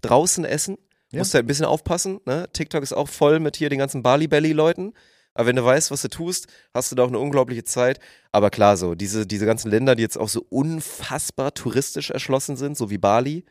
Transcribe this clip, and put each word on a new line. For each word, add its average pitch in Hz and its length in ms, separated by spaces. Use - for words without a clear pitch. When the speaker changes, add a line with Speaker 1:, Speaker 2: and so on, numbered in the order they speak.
Speaker 1:
draußen 156 440
essen, 190 320
Speaker 2:
Ja. 139 80
Speaker 1:
musst 190 140
halt 123 120
ein - 20
bisschen 143 180
aufpassen, 175 600
ne? 160 280
TikTok 156 300
ist 135 100
auch 143 160
voll 156 300
mit 151 160
hier 147 140
den 139 100
ganzen 135 240
Bali-Belly-Leuten. 156 920
Aber 117 140
wenn 123 80
du 127 80
weißt, 135 280
was 143 100
du - 80
tust, 175 380
hast 123 180
du 127 40
da 127 80
auch 123 60
eine 120 100
unglaubliche 127 440
Zeit. 123 360
Aber 104 180
klar, 104 260
so 87 200
diese, 101 320
diese 104 180
ganzen 110 240
Länder, 123 260
die 113 60
jetzt 110 160
auch 110 120
so 113 200
unfassbar 147 1040
touristisch 131 560
erschlossen 135 480
sind, 143 180
so 110 140
wie 104 80
Bali, 123 540